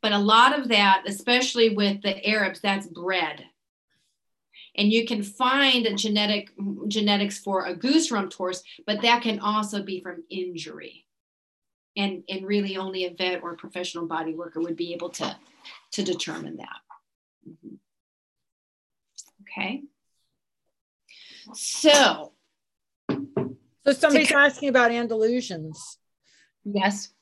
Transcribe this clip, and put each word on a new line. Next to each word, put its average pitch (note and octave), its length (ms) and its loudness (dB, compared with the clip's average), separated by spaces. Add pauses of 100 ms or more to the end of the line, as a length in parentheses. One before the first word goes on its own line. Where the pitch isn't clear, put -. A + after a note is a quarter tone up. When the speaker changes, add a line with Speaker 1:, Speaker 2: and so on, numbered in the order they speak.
Speaker 1:
But G#3+ 100 0
a G3+ 60 2
lot A#3 400 6
of B3+ 100 -4
that, G3+ 380 6
especially A#3+ 680 2
with G3+ 280 0
the G3 240 -2
Arabs, G#3 340 0
that's G3 260 -2
bred. E3+ 580 -4 (1300)
And G#3 160 4
you A3+ 140 2
can A3 160 -4
find B3+ 640 2
a G3+ 80 0
genetic, G#3 560 0 (380)
genetics G#3 500 0
for F#3+ 280 -2
a F3 80 -6
goose C#4+ 360 -2
rumped G3 240 -4
horse, F#3 280 -6 (240)
but G#3 160 -4
that A#3+ 200 4
can G#3+ 180 -2
also G#3 420 -2
be F#3 180 -8
from E3+ 300 -14
injury. E3+ 760 -12 (880)
And, G3 340 -4
and F#3+ 180 -8
really G3 320 0
only F#3 260 -4
a F3+ 80 -6
vet F3+ 300 -4
or E3+ 100 -8
a E3+ 40 -12
professional E3+ 500 -8
body D#3+ 280 -4
worker E3 260 -8
would E3+ 160 -4
be E3+ 180 -6
able E3+ 160 -8
to, - 260 -8 (560)
to G3+ 100 -4
determine E3 540 -6
that. - 240 -16 (680)
Mm-hmm. - 280 -20 (1700)
Okay. A3 400 -8 (1700)
So. C4+ 800 4 (1500)
Speaker 2:
So C#4+ 80 6
somebody's D4 360 4
Speaker 1:
to D4 100 4
Speaker 2:
asking C#4+ 320 4
about A#3+ 200 6
Andalusians. A3+ 1080 -2 (680)
Speaker 1:
Yes. G3+ 460 -2 (120)